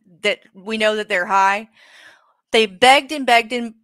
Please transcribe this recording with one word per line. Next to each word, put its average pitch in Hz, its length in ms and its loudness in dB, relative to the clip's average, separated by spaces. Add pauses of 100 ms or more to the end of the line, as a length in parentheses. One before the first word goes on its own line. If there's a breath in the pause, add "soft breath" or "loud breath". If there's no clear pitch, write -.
(220)
that 208 180 -4 (140)
we 196 240 -10
know 214 180 0
that 214 140 -8
they're 180 160 -2
high? 196 440 -2 (840 soft breath)
They 220 140 2
begged 262 460 2
and 285 140 -8
begged 233 280 0
and 233 200 -8 (100)